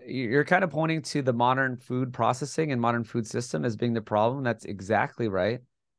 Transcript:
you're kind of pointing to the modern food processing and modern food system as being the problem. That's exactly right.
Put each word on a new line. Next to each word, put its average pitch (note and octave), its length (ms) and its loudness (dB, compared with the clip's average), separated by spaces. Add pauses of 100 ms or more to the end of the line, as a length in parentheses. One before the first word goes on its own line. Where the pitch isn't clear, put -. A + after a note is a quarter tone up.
you're B2+ 400 0
kind F#3 180 4
of F3+ 60 0
pointing D#3+ 340 -2
to - 180 -2
the C3 120 2
modern B2+ 440 2
food B2+ 360 -4
processing C3+ 580 0
and B2 80 0
modern A#2 240 2
food A2+ 240 -4
system - 380 -4
as A2+ 100 -2
being A#2+ 180 0
the A2+ 80 -2
problem. A#2 420 2
That's A#2 220 -2
exactly G#2 640 -2
right. G2+ 340 0 (380)